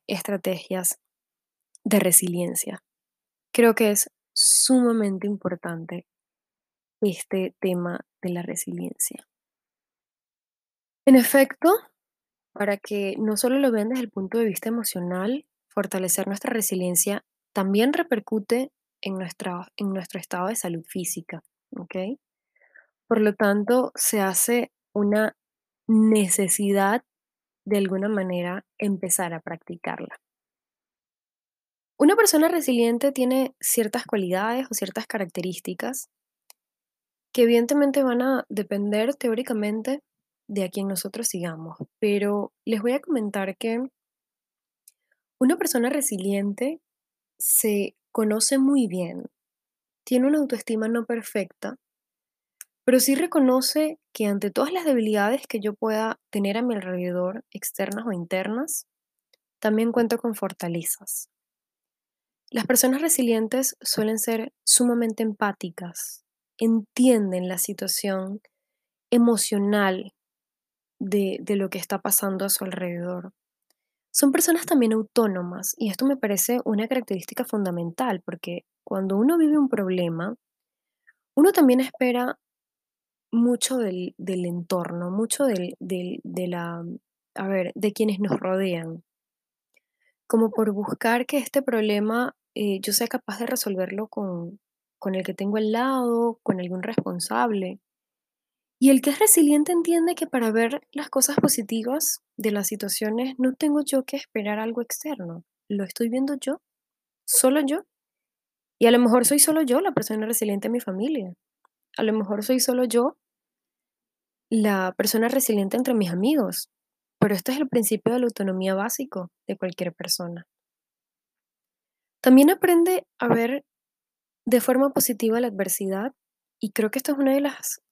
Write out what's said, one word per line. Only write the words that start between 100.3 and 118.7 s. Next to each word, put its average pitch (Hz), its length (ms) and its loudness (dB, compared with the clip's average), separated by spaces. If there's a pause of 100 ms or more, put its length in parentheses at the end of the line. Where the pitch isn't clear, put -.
ver 233 300 0 (100)
las 294 180 -8
cosas 277 280 0
positivas 240 840 0 (160)
de 208 140 0
las 202 160 -2
situaciones 220 680 -4
no 254 180 2
tengo 294 280 0
yo 269 200 0
que 277 140 -8
esperar 208 420 -6
algo 226 220 -4
externo. 190 640 -10 (260)
Lo 202 140 -2
estoy 226 260 -4
viendo 269 300 0
yo, 277 220 -6 (640)
solo 277 400 4
yo. 320 200 -2 (920)
Y 233 80 6
a 233 40 6
lo 240 80 6
mejor 240 260 4
soy 285 140 4
solo 311 220 4
yo 254 180 2
la 381 140 -2
persona 214 320 -4
resiliente 214 420 -2
en 226 60 -2
mi 240 80 -2
familia. 202 520 -4 (640)
A - 60 -2
lo 214 100 2
mejor 208 300 -2
soy 254 160 2
solo 247 240 2
yo 240 340 0 (1300)
la 202 480 2
persona 226 320 2
resiliente 220 480 2
entre 254 160 0
mis 202 180 0
amigos. 202 580 0 (500)
Pero 202 160 4
este 220 180 -4
es 277 60 -2
el 294 100 -2
principio 226 440 0
de 247 60 0
la 247 60 2
autonomía 190 500 -2